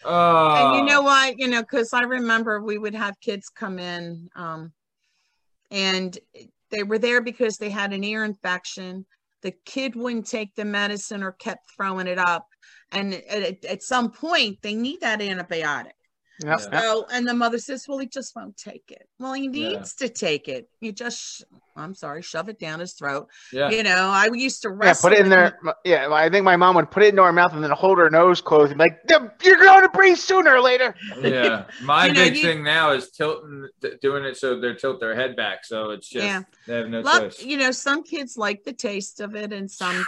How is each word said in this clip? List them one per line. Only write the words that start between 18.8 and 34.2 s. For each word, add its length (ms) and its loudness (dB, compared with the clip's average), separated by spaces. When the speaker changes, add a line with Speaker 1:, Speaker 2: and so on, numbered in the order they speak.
Speaker 2:
it." 180 -20
Well, 140 -10
he 100 -8
Speaker 1:
Yeah. 260 -6
Speaker 2:
needs 260 -10
to 140 -6
take 380 -6
it. 200 -12
You 100 -10
just, 280 -12
sh-, 220 -16
I'm 180 -16
sorry, 300 -14
shove 260 -12
it 100 -16
down 200 -10
his 140 -14
throat. 340 -8
Speaker 1:
Yeah. 180 -2
Speaker 2:
You 140 0
know, 260 2
I 240 4
used 300 -6
to 60 -6
Speaker 3:
Yeah, 60 -8
Speaker 2:
wrestle 340 4
Speaker 3:
put 80 6
it 20 8
in 60 6
Speaker 2:
with 60 4
Speaker 3:
there. 320 6
Speaker 2:
him. 100 -4
Speaker 3:
Yeah, 260 2
I 180 4
think 140 2
my 120 6
mom 200 4
would 140 2
put 140 4
it 60 8
into 140 6
her 100 6
mouth 200 4
and 100 -6
then 80 -4
hold 280 2
her 100 6
nose 320 6
closed 300 6
and 80 -6
be 60 6
like, 140 0
"You're 200 8
gonna 260 10
breathe 280 4
sooner 380 4
or 60 6
later." 340 2
Speaker 1:
Yeah. 520 0
Speaker 2:
<laughs> 80 -20
Speaker 1:
My 260 4
Speaker 2:
You 60 2
know, 100 6
Speaker 1:
big 140 4
Speaker 2:
you 60 -2
Speaker 1:
thing 200 -2
now 300 2
is 180 -6
tilting, 560 -8
th-, 200 -8
doing 240 -2